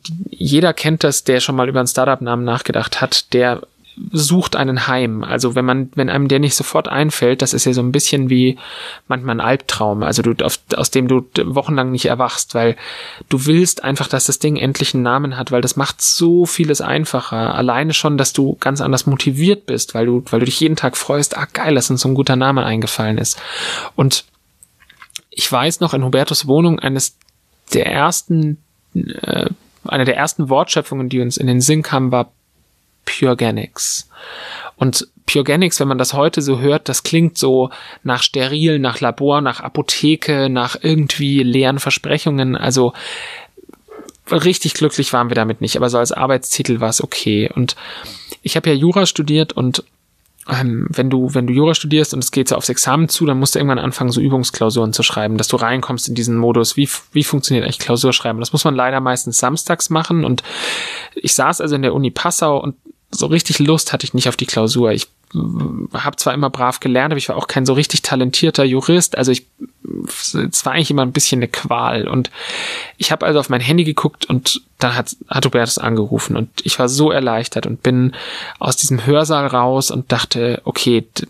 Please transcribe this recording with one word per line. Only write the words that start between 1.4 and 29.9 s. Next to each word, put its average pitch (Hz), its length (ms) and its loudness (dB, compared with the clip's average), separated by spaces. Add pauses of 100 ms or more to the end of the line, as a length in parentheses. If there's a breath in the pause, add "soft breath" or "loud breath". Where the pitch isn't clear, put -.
schon 131 160 -2
mal 127 120 2
über 135 120 0
einen 123 80 0
Startup-Namen 127 560 0
nachgedacht 120 560 -2
hat, - 320 -2
der 123 340 2 (460)
sucht 160 420 2
einen 131 320 0
heim. 123 380 0
Also 123 320 0
wenn 127 80 2
man, 127 320 0
wenn 135 140 0
einem 139 180 2
der 135 100 4
nicht 143 160 2
sofort - 320 -2
einfällt, 135 560 0
das 131 100 -2
ist - 120 0
ja 131 80 2
so 127 80 2
ein 123 100 0
bisschen 139 400 2
wie 127 260 4 (520 loud breath)
manchmal 127 280 -2
ein 113 40 -2
Albtraum, 107 640 0
also 117 180 0
du, 117 220 0
auf, - 160 -2 (160)
aus - 160 -2
dem 127 160 2
du 131 140 4
d-, - 200 -4 (140)
wochenlang 139 340 0
nicht 127 140 -2
erwachst, - 500 -2
weil 117 220 2 (520 loud breath)
du 135 180 0
willst 170 360 2
einfach, 139 240 -2
dass 131 200 -2
das - 120 -2
Ding 151 160 0
endlich 139 400 -2
einen 131 80 2
Namen 131 340 0
hat, 127 140 -8
weil 123 120 2
das 120 120 -2
macht - 280 -2
so 170 440 4
vieles 151 340 0
einfacher. 139 760 -2
Alleine 127 380 0
schon, 147 240 0
dass 135 140 0
du 139 280 2
ganz 139 200 -2
anders 135 260 0
motiviert 147 600 2
bist, 120 280 -4
weil 117 120 2
du, 123 240 2
weil 117 80 2
du 123 80 4
dich 135 140 0
jeden 160 160 2
Tag 127 200 -2
freust, - 400 -2
„Ah, 143 160 -6
geil, 156 220 0
dass 127 160 2
uns 127 120 0
so 135 60 0
ein 135 60 2
guter 131 220 2
Name 131 280 2
eingefallen 110 540 -2
ist.“ - 220 -4 (560 loud breath)
Und - 280 2 (1040)
ich - 200 -6
weiß 135 300 0
noch, 170 140 0
in 139 100 0
Hubertus 135 420 0
Wohnung, 160 320 4
eines 135 380 -2 (560)
der - 140 2
ersten, 156 720 0 (360)
äh, - 540 -2 (360)
eine 135 200 0